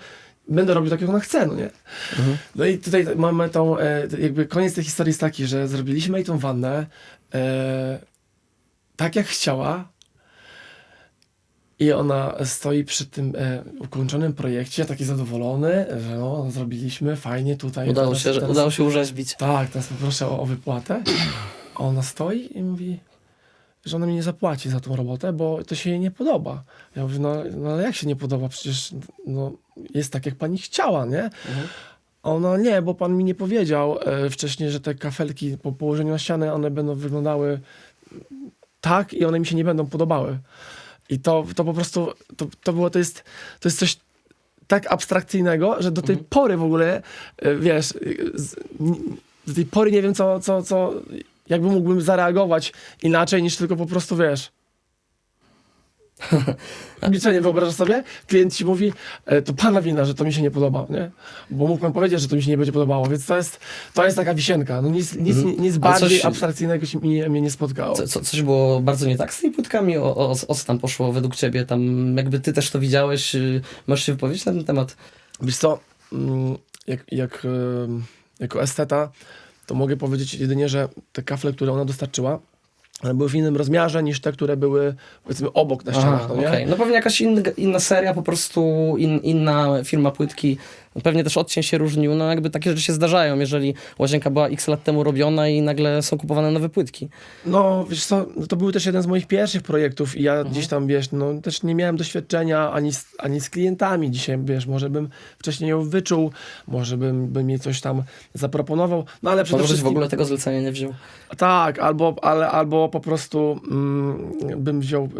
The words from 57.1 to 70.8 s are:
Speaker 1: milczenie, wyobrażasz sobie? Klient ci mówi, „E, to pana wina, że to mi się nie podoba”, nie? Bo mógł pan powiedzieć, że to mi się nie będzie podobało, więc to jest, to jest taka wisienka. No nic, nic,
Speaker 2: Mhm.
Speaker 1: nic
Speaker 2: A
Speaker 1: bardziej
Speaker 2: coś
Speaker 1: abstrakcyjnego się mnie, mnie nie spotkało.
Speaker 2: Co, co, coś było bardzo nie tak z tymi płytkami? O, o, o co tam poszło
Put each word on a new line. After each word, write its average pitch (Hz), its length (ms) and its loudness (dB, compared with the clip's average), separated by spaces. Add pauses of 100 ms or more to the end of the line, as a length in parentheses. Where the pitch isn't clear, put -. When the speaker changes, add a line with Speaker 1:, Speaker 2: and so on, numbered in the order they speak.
Speaker 1:
milczenie, 190 300 4
wyobrażasz 170 340 2
sobie? 214 280 2 (240)
Klient 185 260 6
ci 180 120 -4
mówi, 190 280 2 (320)
„E, 143 160 4
to 139 120 -2
pana 196 280 4
wina, 151 240 2
że 139 100 0
to 147 100 0
mi 156 80 0
się 151 80 0
nie 143 100 2
podoba”, 139 380 0
nie? 175 220 -4 (380)
Bo 143 180 0
mógł 165 140 2
pan - 120 0
powiedzieć, 175 280 2
że 139 60 -2
to 143 80 0
mi 143 80 2
się 139 80 2
nie 147 60 2
będzie 143 140 2
podobało, 135 360 2
więc 139 180 0
to 180 120 2
jest, 170 220 -4 (340)
to 180 120 4
jest 190 120 4
taka 175 160 2
wisienka. 143 480 0
No 143 80 2
nic, 165 260 0
nic, 165 220 2
Speaker 2:
Mhm. 170 240 2
Speaker 1:
nic 180 140 4
Speaker 2:
A 156 40 2
Speaker 1:
bardziej 180 300 6
Speaker 2:
coś 180 160 6
Speaker 1:
abstrakcyjnego 165 600 0
się 147 140 -4
mnie, 156 300 0
mnie 147 120 2
nie 147 100 0
spotkało. 135 440 -4
Speaker 2:
Co, - 120 -2
co, 135 140 -2
coś 151 200 -2
było 135 380 4
bardzo 135 280 2
nie 127 100 2
tak - 160 -2
z - 80 -10
tymi 302 120 2
płytkami? 202 440 2
O, 143 60 0 (120)
o, 135 140 4 (180)
o 147 80 0
co 143 100 -6
tam 120 140 0
poszło 127 340 -2